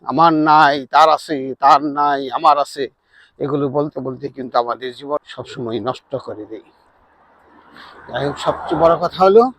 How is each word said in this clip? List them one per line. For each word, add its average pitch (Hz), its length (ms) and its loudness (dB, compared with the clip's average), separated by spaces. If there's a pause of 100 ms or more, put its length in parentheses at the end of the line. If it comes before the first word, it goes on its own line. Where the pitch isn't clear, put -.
"আমার 160 280 2
নাই, 151 520 2
তার 156 240 4
আছে, 135 500 -2
তার 143 240 6
নাই, 143 480 -2
আমার 147 260 2
আছে", 139 320 -4 (480)
এগুলো 143 320 -4
বলতে 147 300 -4
বলতে 131 280 -10
কিন্তু 127 300 -6
আমাদের 120 360 -4
জীবন 143 320 -10
সবসময় 120 540 -10
নষ্ট 123 360 -10
করে 107 300 -12
দেই। 104 160 -16 (1500)
যাই 135 200 -6
হোক, 139 100 -8
সবচেয়ে 156 440 -4
বড় 165 160 4
কথা 175 260 -2
হলো 226 360 4